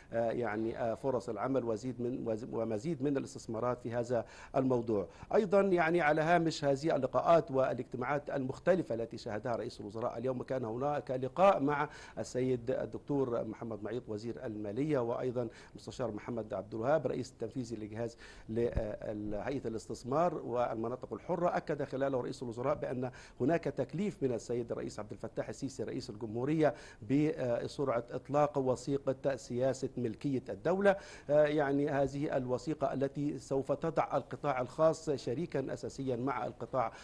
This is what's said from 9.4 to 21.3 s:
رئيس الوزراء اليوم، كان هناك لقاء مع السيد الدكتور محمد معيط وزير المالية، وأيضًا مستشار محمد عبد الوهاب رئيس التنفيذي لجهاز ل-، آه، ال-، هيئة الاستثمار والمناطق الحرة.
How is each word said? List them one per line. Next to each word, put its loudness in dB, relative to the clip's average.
رئيس -6
الوزراء -6
اليوم، -2
كان -4
هناك -2
لقاء 6
مع 2
السيد 0
الدكتور 0
محمد -6
معيط -4
وزير -6
المالية، 0
وأيضًا 0
مستشار -6
محمد -6
عبد -4
الوهاب 2
رئيس -4
التنفيذي -6
لجهاز -6
ل-، -2
آه، 0
ال-، -4
هيئة -4
الاستثمار 0
والمناطق -2
الحرة. 0